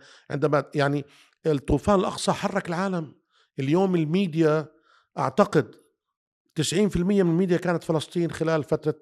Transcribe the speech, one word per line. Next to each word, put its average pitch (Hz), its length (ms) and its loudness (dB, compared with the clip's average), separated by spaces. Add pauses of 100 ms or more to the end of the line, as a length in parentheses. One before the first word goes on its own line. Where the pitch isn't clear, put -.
(300)
عندما 143 340 0 (100)
يعني 143 300 0 (420)
الطوفان 151 540 0
الأقصى - 320 -2
حرك 190 360 -4
العالم، 175 460 -4 (440)
اليوم 175 360 2
الميديا 156 720 0 (520)
أعتقد 139 560 2 (800)
تسعين 165 340 0
في 156 80 -4
المية 196 260 2
من 170 80 2
الميديا 175 260 2
كانت 170 280 -2
فلسطين 165 460 -2
خلال 160 340 0
فترة، 151 380 -2